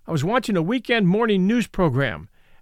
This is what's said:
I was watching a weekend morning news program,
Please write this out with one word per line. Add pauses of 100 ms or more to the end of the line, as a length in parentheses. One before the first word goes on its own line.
I
was
watching
a
weekend
morning
news
program, (340)